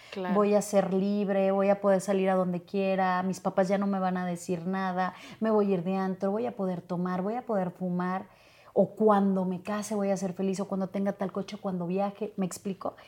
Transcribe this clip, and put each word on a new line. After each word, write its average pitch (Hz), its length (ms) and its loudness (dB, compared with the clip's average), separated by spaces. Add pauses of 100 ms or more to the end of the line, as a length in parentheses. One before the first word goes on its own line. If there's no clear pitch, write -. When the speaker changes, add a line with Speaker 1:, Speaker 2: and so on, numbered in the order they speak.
(100)
Speaker 1:
Claro. 185 240 -2
Speaker 2:
voy 208 200 4
a 208 80 4
ser 190 300 2
libre, 196 600 2
voy 196 180 2
a 202 100 2
poder 196 200 4
salir 190 280 2
a 190 60 4
donde 180 300 0
quiera, 190 580 0
mis 185 180 -2
papás 190 280 2
ya 196 100 2
no 202 80 0
me 196 140 0
van 185 160 0
a 180 100 -2
decir 175 400 -4
nada, 185 480 -2 (260)
me 220 100 0
voy 208 200 4
a 196 40 2
ir 170 100 0
de 190 120 -2
antro, 190 360 -2
voy 233 140 -2
a 240 100 -8
poder 185 260 -4
tomar, 180 400 -2
voy 214 140 -2
a 254 100 -8
poder 190 240 -2
fumar, 180 560 -4 (480)
o 196 160 4
cuando 196 540 4
me 180 180 -4
case 208 320 -4
voy 196 160 0
a 196 60 0
ser 185 180 -2
feliz, 190 240 -2
o 196 100 -4
cuando 190 200 -4
tenga 196 240 -2
tal 196 180 -6
coche, 196 260 -6
o - 40 -14
cuando 180 260 -4
viaje, 202 500 -2
¿me 190 80 0
explico? - 520 -6 (120)